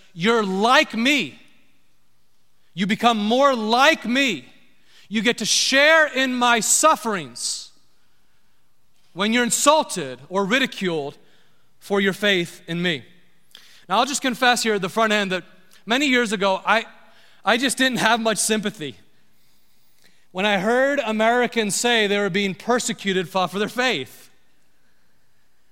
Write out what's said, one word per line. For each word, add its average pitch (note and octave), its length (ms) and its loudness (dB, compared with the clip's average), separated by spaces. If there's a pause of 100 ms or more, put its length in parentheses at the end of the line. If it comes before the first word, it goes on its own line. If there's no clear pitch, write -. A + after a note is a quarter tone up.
(140)
"You're G#3+ 300 0
like A3+ 500 2
me." A3+ 460 -2 (1300)
You F3+ 120 -4
become A3 320 2
more B3+ 360 2
like A#3+ 520 2
me. A#3+ 420 -2 (600)
You A3 120 -4
get A3 180 0
to A3+ 60 -6
share D4+ 640 4
in C4 280 -2
my A#3+ 260 2
sufferings - 1120 -2 (1400)
when G3+ 200 -2
you're A#3+ 120 2
insulted F#3+ 840 0
or G3 160 -2
ridiculed F3+ 720 -2 (600)
for G3 220 -2
your G3 140 2
faith F#3+ 520 -2
in E3+ 140 -6
me. E3 240 -4 (840)
Now, F#3+ 100 0
I'll B3+ 80 2
just C4+ 160 -6
confess B3 400 0
here A3 120 0
at G3+ 60 -2
the F3+ 80 -4
front A3 240 0
end G3+ 200 0
that F3+ 120 -4 (400)
many C4 220 0
years A#3+ 260 0
ago, F#3+ 320 -2
I, G#3+ 220 2 (580)
I G#3+ 120 2
just B3+ 220 -2
didn't B3+ 200 0
have A3 220 2
much A3 180 -2
sympathy. G3 580 -4 (1300)
When F#3 160 -4
I G3+ 120 2
heard C4 420 2
Americans A3+ 720 0
say A#3 320 2
they G3+ 120 0
were G3+ 120 0
being G3 240 -2
persecuted G3+ 760 -2
for, F#3 200 -2
for F#3 100 -8
their G#3 100 -2
faith, A3+ 640 -6 (1400)